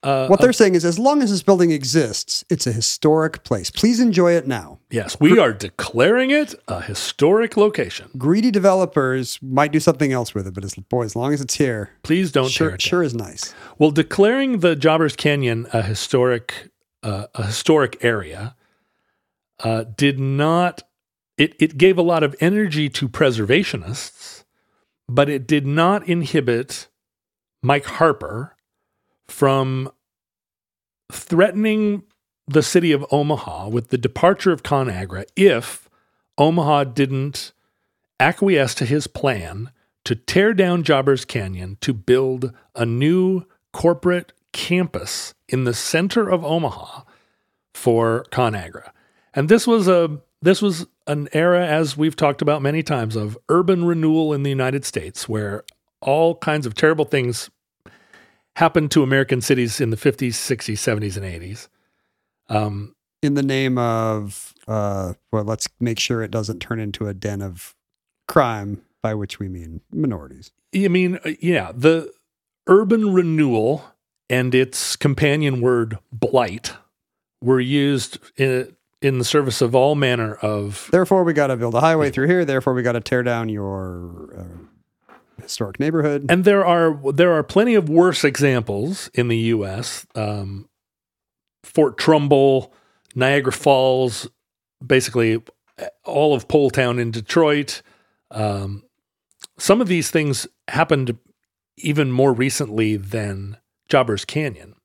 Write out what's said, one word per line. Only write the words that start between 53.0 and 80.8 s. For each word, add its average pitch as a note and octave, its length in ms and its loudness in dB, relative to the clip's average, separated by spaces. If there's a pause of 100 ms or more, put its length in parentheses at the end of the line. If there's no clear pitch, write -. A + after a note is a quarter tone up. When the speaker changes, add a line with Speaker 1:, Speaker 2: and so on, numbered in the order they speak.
Speaker 1:
of G#2+ 200 -6 (120)
urban F3 360 2
renewal D#3+ 480 2
in C#3 120 -2
the C#3 60 -2
United C3 340 -2
States, - 440 -10
where G#2+ 360 -6 (360)
all E3 360 2
kinds D3+ 300 -2
of A2 80 -8
terrible D#3 300 2
things B2 460 -4 (1080)
happened D#3+ 360 2
to D#3 100 4
American C3+ 380 2
cities B2 400 0
in A#2 100 0
the A2 60 -4
fifties, A#2+ 420 -2
sixties, A2 420 -6
seventies, G#2 360 -4
and G2 100 -10
eighties. F2+ 420 -14 (800)
Um, G#2 460 -4 (280)
Speaker 2:
In C#3+ 120 0
the C#3+ 80 0
name C3+ 340 0
of, A2+ 800 -4 (120)
uh, G2+ 480 -4 (160)
well, G#2+ 140 -2
let's G#2+ 240 -6 (120)
make A#2 180 -2
sure A#2 240 -4
it G#2 80 -8
doesn't A2 300 -6
turn A2+ 200 -6
into G#2+ 260 -8
a G2+ 80 -6
den G2+ 280 -6
of F#2 320 -14 (520)
crime, G#2+ 560 -2 (200)
by A2 120 -2
which G2+ 240 -10
we G2 100 -8
mean E2+ 340 -14 (100)
minorities. F2 600 -6 (220)
Speaker 1:
I G3 140 2
mean, F3+ 360 0
uh, D#3 160 -6
yeah, D3+ 340 0
the D#3 360 2 (560)
urban G#3 460 6
renewal D3+ 720 2 (460)
and B2+ 240 0
its C3 420 0
companion C#3+ 640 0
word A#2 380 0 (140)
blight A#2 600 -2 (720)
were B2+ 180 2
used C#3 580 -2 (180)
in, B2+ 380 -2 (280)
in C3+ 160 2
the A#2+ 60 0
service C3+ 360 0
of A#2+ 140 2
all C3+ 200 4
manner A#2+ 420 0
of G2+ 540 -6